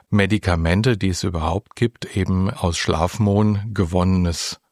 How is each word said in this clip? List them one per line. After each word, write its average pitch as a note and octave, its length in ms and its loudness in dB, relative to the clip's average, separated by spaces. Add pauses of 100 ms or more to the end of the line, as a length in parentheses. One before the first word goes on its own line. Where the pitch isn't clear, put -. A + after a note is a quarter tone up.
Medikamente, G2 880 2
die F#2+ 120 -2
es F2+ 160 -2
überhaupt E2+ 500 -4
gibt, - 420 -4
eben F#2 320 0
aus E2+ 300 -2
Schlafmohn G2+ 960 0
gewonnenes F2+ 840 0 (120)